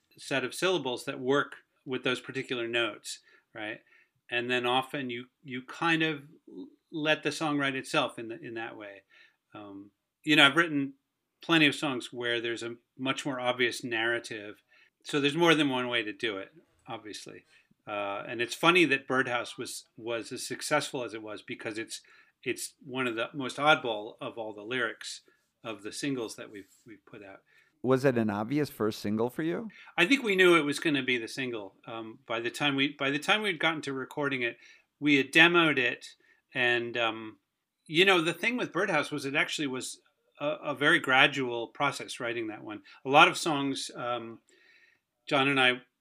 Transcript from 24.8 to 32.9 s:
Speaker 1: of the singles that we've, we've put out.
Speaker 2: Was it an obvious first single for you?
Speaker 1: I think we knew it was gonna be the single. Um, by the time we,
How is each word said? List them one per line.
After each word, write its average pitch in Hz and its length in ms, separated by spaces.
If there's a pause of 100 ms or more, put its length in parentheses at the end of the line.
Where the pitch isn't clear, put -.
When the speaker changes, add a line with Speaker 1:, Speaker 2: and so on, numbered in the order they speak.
Speaker 1:
of 104 200
the 107 80
singles 127 440
that 113 160
we've, 101 180 (180)
we've 104 180
put 107 180
out. 98 160 (420)
Speaker 2:
Was 131 240
it 127 120
an 110 120
obvious 117 400
first 107 320
single 107 280
for - 140
you? 190 260 (280)
Speaker 1:
I 170 80
think 269 180
we 196 140
knew 180 180
it 151 100
was 143 140
gonna 143 240
be 127 140
the 113 100
single. 117 480 (100)
Um, 113 400
by 117 140
the 117 100
time 143 260
we, 139 220